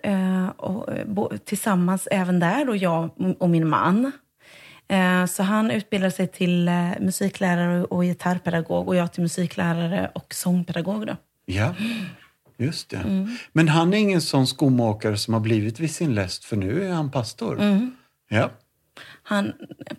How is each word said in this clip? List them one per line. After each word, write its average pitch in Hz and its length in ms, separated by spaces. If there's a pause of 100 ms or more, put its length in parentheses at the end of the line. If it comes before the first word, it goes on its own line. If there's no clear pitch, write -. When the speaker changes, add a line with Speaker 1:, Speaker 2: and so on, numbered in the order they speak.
Speaker 1:
eh, 190 440
och, - 460
eh, - 140
bo-, 208 260 (120)
tillsammans 185 680
även 180 300
där 202 240
då, 240 120
jag 170 340 (280)
och 180 120
min 160 180
man. 180 440 (760)
Eh, 185 380
så 180 160
han 214 280
utbildade 202 420
sig 185 160
till, 175 400
eh, 175 200 (120)
musiklärare 175 840
och, - 80
och 180 120
gitarrpedagog 175 840
och 185 80
jag 170 160
till 180 100
musiklärare 170 920
och - 200
sångpedagog 180 720
då. - 100 (280)
Speaker 2:
Ja, 107 300 (800)
just - 340
det. - 60
Speaker 1:
Mm. 202 400 (160)
Speaker 2:
Men 165 160
han 165 260
är 208 40
ingen 196 240
sån 135 240
skomakare 113 680
som 113 180
har 113 60
blivit 110 400
vid 160 100
sin 160 240
läst, 95 300
för - 120
nu 110 320
är 185 40
han 156 180
pastor. 143 500
Speaker 1:
Mm. 208 360 (320)
Speaker 2:
Ja. 110 220 (720)
Speaker 1:
Han, 202 300 (460)